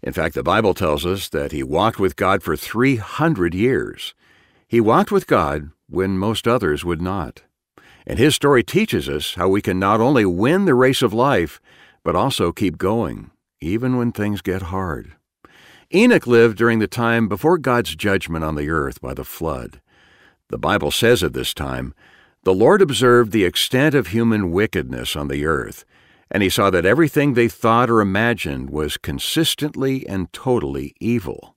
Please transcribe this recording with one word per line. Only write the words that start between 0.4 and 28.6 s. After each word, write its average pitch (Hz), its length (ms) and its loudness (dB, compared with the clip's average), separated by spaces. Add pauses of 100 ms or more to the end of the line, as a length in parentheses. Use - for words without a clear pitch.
Bible 95 300 2
tells 76 320 -2
us 92 240 -4
that 71 240 -6
he 71 100 -4
walked 82 340 0
with 95 200 0
God 98 260 0
for 78 140 -4
three 127 400 0
hundred 104 580 -2
years. 95 580 -2 (540)
He 117 140 2
walked 139 320 2
with 190 140 0
God 76 420 0 (180)
when 95 300 -2
most 104 280 -2
others 95 380 0
would 85 180 -4
not. 90 420 -8 (600)
And - 140 -6
his 143 160 4
story 139 280 4
teaches 135 440 -2
us 73 280 -6
how 90 120 0
we 98 140 2
can 92 180 -2
not 101 220 2
only 123 240 4
win 120 400 2
the 151 100 4
race 127 260 4
of 110 120 2
life, 113 480 0 (420)
but 85 140 0
also 98 340 0
keep 85 260 -4
going, 85 540 -4 (300)
even 127 340 -2
when 120 160 -2
things 104 300 -4
get 95 220 -4
hard. 87 500 -8 (840)
Enoch 214 320 4
lived 117 300 6
during 113 220 4
the 104 80 2
time 117 420 0
before 147 280 0
God's 123 380 -2
judgment 87 480 -2
on 78 120 -4
the 73 140 -4
earth 71 300 -4
by 65 140 -10
the 67 100 -10
flood. 67 560 -8 (680)
The - 80 -8
Bible 85 340 0
says 113 320 2
of 73 80 -2
this 64 220 -6
time, 65 400 -8 (500)
"The 92 100 2
Lord 139 280 4
observed 120 500 4
the 104 140 2
extent 131 500 0
of 127 120 0
human 110 440 0
wickedness 76 640 -4
on 73 140 -6
the 71 160 -4
earth, 69 400 -4 (460)
and 101 100 0
he 95 80 2
saw 98 220 2
that 87 140 2
everything 143 500 2
they 117 120 2
thought 113 440 2
or 113 100 4
imagined 95 720 -2